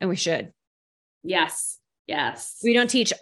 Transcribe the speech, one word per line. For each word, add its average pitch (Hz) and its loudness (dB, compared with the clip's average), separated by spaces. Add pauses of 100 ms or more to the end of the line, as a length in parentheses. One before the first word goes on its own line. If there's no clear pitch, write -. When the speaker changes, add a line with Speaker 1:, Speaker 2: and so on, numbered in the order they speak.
Speaker 1:
and 190 0
we 185 0
should." 156 -2 (720)
Speaker 2:
Yes. 170 -2 (280)
Yes. - -4
Speaker 1:
We 233 4
don't 240 4
teach 240 2 (100)